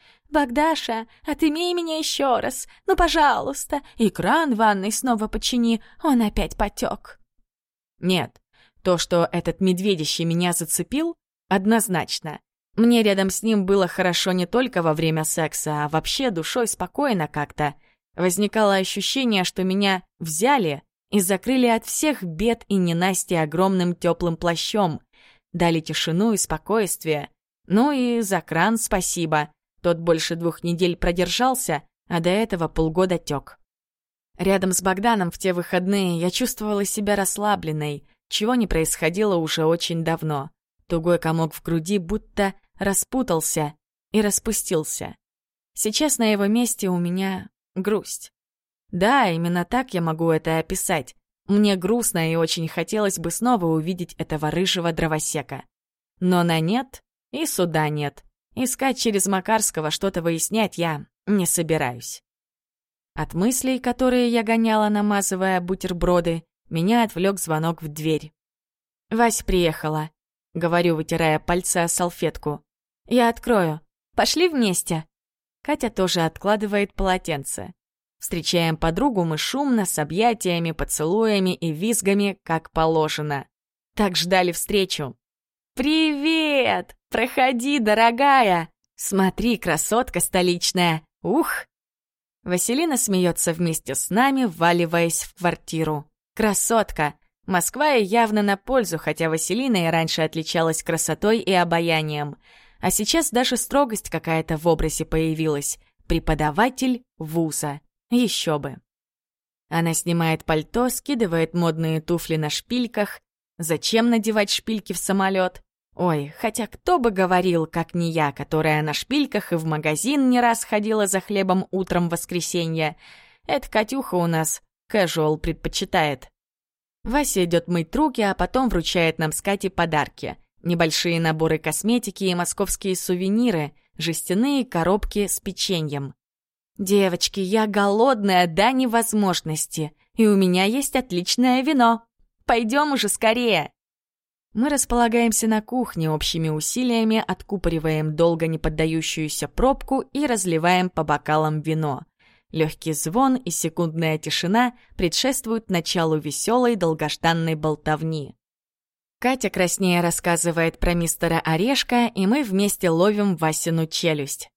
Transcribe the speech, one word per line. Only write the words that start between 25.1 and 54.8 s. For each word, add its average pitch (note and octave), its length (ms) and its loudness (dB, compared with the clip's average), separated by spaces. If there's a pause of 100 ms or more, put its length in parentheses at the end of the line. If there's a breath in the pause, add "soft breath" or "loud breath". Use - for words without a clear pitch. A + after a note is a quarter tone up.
дали E3+ 260 2
тишину E3+ 540 0
и F#3+ 40 0
спокойствие. D#3+ 920 -2 (380)
Ну A#3 240 4
и A#3+ 300 0
за F#3+ 200 0
кран F#3+ 360 2
спасибо. D#3+ 760 -2 (300)
Тот E3+ 180 2
больше E3 360 0
двух E3 280 -4
недель E3+ 340 0
продержался, F3+ 880 0 (260)
а E3+ 100 0
до E3+ 100 0
этого F#3 380 0
полгода E3+ 520 0
тёк. - 380 -8 (800)
Рядом F#3+ 360 2
с - 80 0
Богданом F#3+ 500 2
в - 60 -12
те F#3 160 0
выходные F3+ 640 0
я F3+ 120 0
чувствовала G#3+ 520 -2
себя G#3 320 -2
расслабленной — E3+ 920 -2 (200)
чего A#3 280 0
не A3+ 120 2
происходило E3 680 0
уже D#3+ 300 0
очень E3 380 0
давно. D#3 460 -4 (380)
Тугой E3+ 320 2
комок D#3+ 340 0
в - 80 -14
груди E3 380 -2
будто G3 540 -4 (260)
распутался F#3+ 960 -2 (360)
и G#3+ 100 2
распустился. - 920 -2 (580)
Сейчас C#4 440 0
на A3 140 2
его G3+ 160 2
месте A3 420 0
у F3+ 80 0
меня F#3 520 -4 (260)
грусть. F#3+ 560 -4 (600)
Да, G#3+ 380 4
именно E3+ 360 0
так B3+ 280 -4
я F3 80 0
могу E3 280 0
это D#3+ 280 2
описать. D#3+ 580 -4 (320)
Мне G3+ 280 4
грустно F3+ 560 0
и E3 40 0
очень E3 320 -2
хотелось G3 520 -2
бы E3 100 -4
снова A3+ 380 0
увидеть E3 480 -2
этого D#3 340 -4
рыжего E3+ 420 0